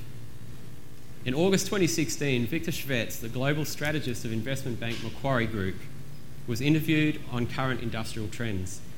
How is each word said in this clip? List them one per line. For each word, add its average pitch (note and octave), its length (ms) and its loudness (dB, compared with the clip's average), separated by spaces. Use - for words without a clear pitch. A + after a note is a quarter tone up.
In B2+ 100 0
August F#3 340 4
twenty F#3+ 180 4
sixteen, C#3+ 600 2
Victor E3 260 0
Shvets, B2 480 0
the A#2 100 -4
global C#3+ 340 2
strategist D3 640 -2
of A2 60 -2
investment A#2 460 -2
bank A#2 240 -2
Macquarie A#2 440 2
Group, F#2+ 300 0
was A#2 140 0
interviewed D3+ 600 4
on A#2+ 140 2
current C3 340 0
industrial A2 480 -2
trends. G2 520 -2